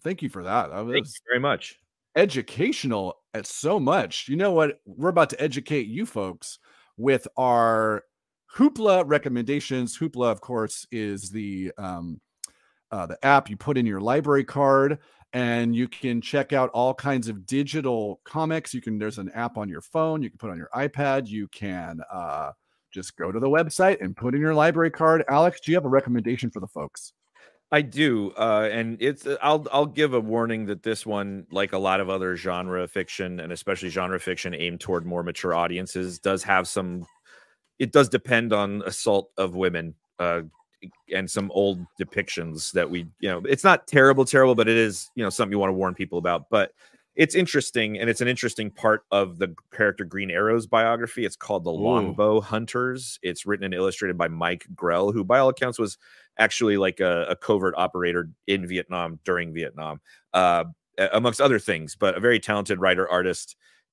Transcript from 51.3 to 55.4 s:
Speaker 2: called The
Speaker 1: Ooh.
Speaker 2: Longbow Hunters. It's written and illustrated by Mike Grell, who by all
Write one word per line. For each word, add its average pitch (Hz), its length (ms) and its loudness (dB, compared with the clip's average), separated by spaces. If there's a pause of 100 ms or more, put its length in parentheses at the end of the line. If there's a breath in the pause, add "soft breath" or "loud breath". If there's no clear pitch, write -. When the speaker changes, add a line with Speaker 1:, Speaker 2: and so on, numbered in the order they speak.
Speaker 2:
called 95 260 -4
The 87 80 -2
Speaker 1:
Ooh. 80 40 -4
Speaker 2:
Longbow 104 640 2
Hunters. 123 840 -6
It's 90 220 -6
written 98 180 -2
and 92 100 -6
illustrated 92 440 -2
by 85 100 0
Mike 85 480 -4
Grell, 90 380 0
who 107 100 -2
by 117 160 4
all 131 80 6